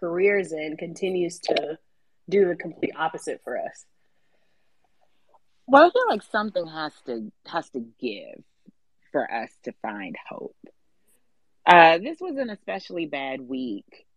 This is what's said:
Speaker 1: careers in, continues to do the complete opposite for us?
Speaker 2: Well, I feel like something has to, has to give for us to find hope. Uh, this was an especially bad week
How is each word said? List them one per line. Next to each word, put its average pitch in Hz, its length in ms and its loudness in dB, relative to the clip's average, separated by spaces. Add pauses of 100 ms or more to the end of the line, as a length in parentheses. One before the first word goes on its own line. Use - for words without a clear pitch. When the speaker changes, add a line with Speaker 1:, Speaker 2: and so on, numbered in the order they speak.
Speaker 1:
careers 185 520 0
in, 156 260 -6
continues 175 600 -4
to - 380 -2 (500)
do 190 200 4
the 170 80 -2
complete - 420 -8
opposite 156 460 -6
for 123 140 -6
us? - 260 -12 (1800)
Speaker 2:
Well, 277 200 10
I 349 40 6
feel 494 180 0
like 233 160 0
something 208 420 -4
has 156 260 -8 (140)
to, 113 240 -8 (160)
has - 240 -6
to 131 100 -8 (200)
give 101 420 -10 (720)
for 135 200 -2
us 110 180 -8 (140)
to 120 80 -10 (100)
find 104 340 -10 (120)
hope. - 280 -14 (1120)
Uh, 170 320 10
this 277 220 -10
was 349 160 -8
an 254 140 -6
especially 190 560 -8
bad 135 340 -6
week 123 680 -10 (100)